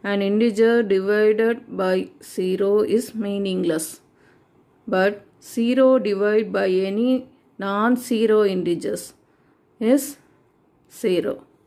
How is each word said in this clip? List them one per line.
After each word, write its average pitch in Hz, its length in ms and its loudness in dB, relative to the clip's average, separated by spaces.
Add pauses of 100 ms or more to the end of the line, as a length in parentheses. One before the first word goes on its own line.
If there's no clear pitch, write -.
an 202 160 -2
integer 226 600 2
divided 214 920 0
by 185 340 -2 (120)
zero 196 580 -2
is 240 340 -2
meaningless, 190 880 -4 (840)
but 196 380 0 (180)
zero 254 560 2
divided 208 540 0
by 196 160 0
any 202 600 0 (300)
non-zero 214 880 0
integers 180 680 -4 (680)
is 262 380 0 (760)
zero. - 520 -4 (220)